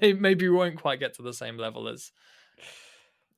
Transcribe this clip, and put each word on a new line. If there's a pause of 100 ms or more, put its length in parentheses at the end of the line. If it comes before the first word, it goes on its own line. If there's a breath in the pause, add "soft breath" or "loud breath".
may-,
maybe
we
won't
quite
get
to
the
same
level
as, (1300 loud breath)